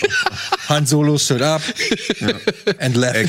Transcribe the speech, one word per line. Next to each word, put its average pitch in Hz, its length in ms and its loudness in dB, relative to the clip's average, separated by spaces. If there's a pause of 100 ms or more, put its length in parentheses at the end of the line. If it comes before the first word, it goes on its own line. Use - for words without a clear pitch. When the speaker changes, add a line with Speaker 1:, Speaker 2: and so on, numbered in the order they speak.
(180)
Speaker 1:
<laughs> - 520 -4
Speaker 2:
Han 151 160 2
Solo 147 320 4
stood 127 240 0
up 156 180 2 (600)
Speaker 3:
Ja. 110 80 -2 (520)
Speaker 2:
and 127 160 0
left. 123 200 2 (120)